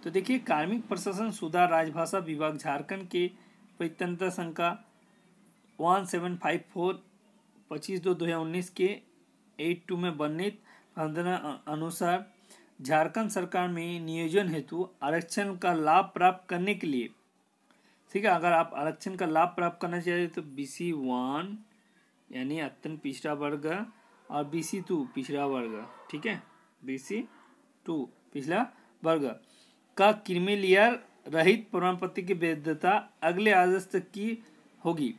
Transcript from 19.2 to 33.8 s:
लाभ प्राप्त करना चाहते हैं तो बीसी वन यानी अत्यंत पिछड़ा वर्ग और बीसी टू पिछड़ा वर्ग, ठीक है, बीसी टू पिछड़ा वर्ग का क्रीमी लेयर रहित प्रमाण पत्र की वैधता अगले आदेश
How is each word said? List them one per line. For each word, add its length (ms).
लाभ 280
प्राप्त 260
करना 180
चाहते 200
हैं 100
तो 120
बीसी 520
वन 640
यानी 320
अत्यंत 400
पिछड़ा 340
वर्ग 320
और 160
बीसी 360
टू 220
पिछड़ा 320
वर्ग, 380
ठीक 140
है, 160
बीसी 420
टू 180
पिछड़ा 340
वर्ग 320
का 200
क्रीमी 380
लेयर 360
रहित 440
प्रमाण 260
पत्र 240
की 120
वैधता 580
अगले 300
आदेश 380